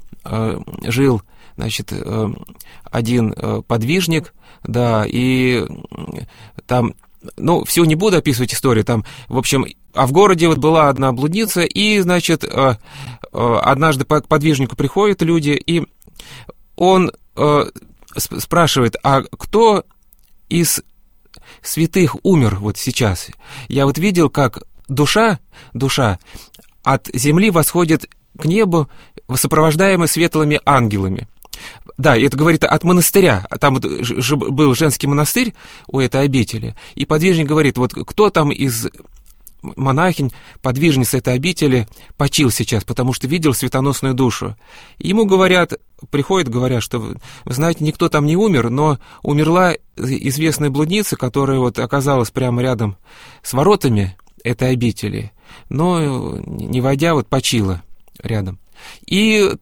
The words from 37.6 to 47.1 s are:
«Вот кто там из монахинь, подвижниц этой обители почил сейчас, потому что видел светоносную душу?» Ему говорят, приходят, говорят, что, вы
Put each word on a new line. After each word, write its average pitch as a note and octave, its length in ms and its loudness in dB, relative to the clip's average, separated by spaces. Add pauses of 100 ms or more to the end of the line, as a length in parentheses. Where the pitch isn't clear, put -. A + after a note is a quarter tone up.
«Вот B2 160 0
кто - 360 0
там D3+ 200 2
из A#2+ 380 -4 (720)
монахинь, C#3 720 0 (280)
подвижниц C3 540 2
этой B2+ 200 0
обители C3 540 0 (300)
почил C#3+ 320 2
сейчас, - 340 -2
потому B2+ 280 -4
что - 160 -6
видел D#3+ 260 0
светоносную C3 600 -2
душу?» B2 420 -2 (420)
Ему G#3+ 260 0
говорят, F#3 500 2 (360)
приходят, D3 380 -2
говорят, B2 340 -2
что, - 160 -6
вы G#2+ 200 -10 (280)